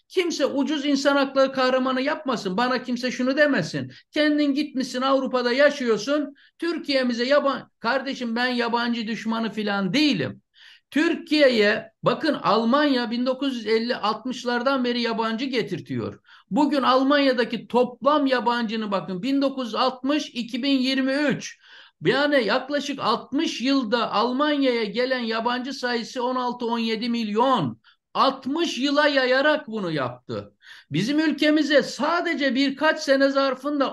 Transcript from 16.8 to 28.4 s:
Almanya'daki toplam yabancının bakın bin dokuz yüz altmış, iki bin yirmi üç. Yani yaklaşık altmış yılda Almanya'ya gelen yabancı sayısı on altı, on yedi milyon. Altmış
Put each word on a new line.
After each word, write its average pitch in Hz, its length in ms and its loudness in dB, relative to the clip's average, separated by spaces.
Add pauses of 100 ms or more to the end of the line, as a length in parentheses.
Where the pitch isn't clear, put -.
Almanya'daki 262 840 2
toplam 262 600 2
yabancının 233 640 -2
bakın 185 300 -4
bin 277 200 0
dokuz 262 260 -2
yüz 214 60 -6
altmış, 262 540 0
iki 233 340 -6
bin 277 160 2
yirmi 262 340 0
üç. 269 460 -2 (460)
Yani 269 400 2
yaklaşık 269 560 -2
altmış 269 600 -2
yılda 247 520 0
Almanya'ya 247 720 2
gelen 247 360 -2
yabancı 233 520 -4
sayısı 240 500 -4
on 254 140 -2
altı, 247 300 -4
on 233 120 -2
yedi 226 300 -2
milyon. 226 720 0 (340)
Altmış 269 640 0